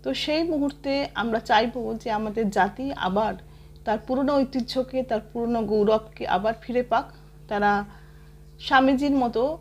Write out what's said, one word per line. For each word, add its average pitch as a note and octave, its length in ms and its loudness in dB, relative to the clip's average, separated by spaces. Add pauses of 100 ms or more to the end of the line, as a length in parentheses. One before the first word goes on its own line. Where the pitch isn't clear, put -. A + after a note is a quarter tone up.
তো C4 60 -4 (140)
সেই D#4 280 0
মুহূর্তে C#4+ 400 -2 (300)
আমরা A3+ 180 0 (100)
চাইব A#3 260 4 (260)
যে A#3+ 80 -8 (100)
আমাদের G#3+ 260 -2 (120)
জাতি G3+ 280 2 (220)
আবার G3+ 260 0 (520)
তার A3 220 0
পুরনো C4 320 0
ঐতিহ্যকে, C4 600 -2 (100)
তার C4 120 0 (100)
পুরনো A#3 280 -2 (120)
গৌরবকে A3 520 2 (120)
আবার G#3+ 180 0 (100)
ফিরে B3 280 -2
পাক। A#3+ 140 2 (440)
তারা G3+ 220 2 (960)
স্বামীজির C4+ 580 4
মতো A#3 200 0 (180)